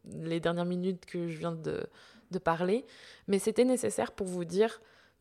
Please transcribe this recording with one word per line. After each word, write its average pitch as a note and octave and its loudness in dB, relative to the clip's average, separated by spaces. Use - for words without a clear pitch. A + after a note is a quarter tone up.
les E3 -4
dernières E3+ 0
minutes F3+ -2
que F3 -4
je D#3+ -6
viens E3 -4
de, D#3 -6
de F3+ -4
parler. F3+ 0
Mais G3 2
c'était A3 4
nécessaire A#3+ 2
pour G3 -6
vous F3+ -4
dire, G3 2